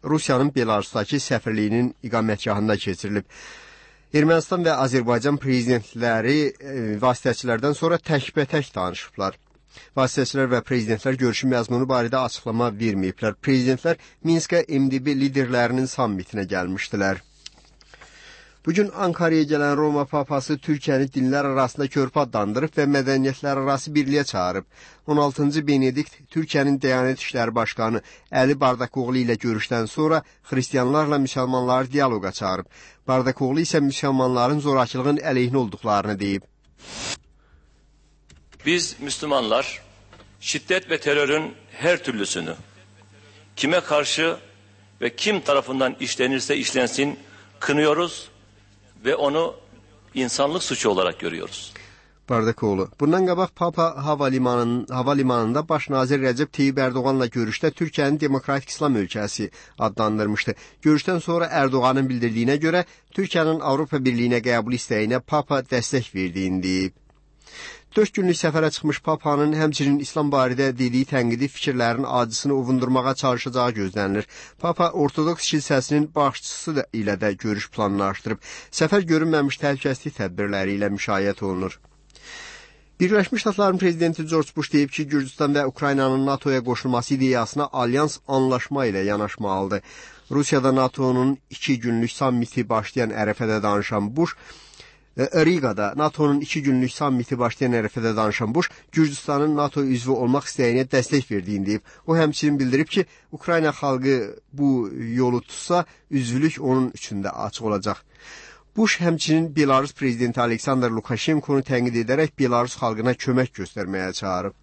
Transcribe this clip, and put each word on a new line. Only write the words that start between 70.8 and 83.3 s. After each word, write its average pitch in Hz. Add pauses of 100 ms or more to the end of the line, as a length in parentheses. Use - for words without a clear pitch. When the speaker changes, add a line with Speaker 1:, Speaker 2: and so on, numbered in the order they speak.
Speaker 1:
tənqidi 123
fikirlərin 123
acısını 123
ovundurmağa 127
çalışacağı 123
gözlənilir. 101 (320)
Papa 175
Ortodoks 156
kilsəsinin 147
başçısı 147
da, 135 (100)
ilə 104
də 107
görüş 107
planlaşdırıb. 101 (320)
Səfər 185
görünməmiş 156
təhlükəsizlik 143
tədbirləri 101
ilə 101
müşayiət 98
olunur. 92 (1200)
Birləşmiş 202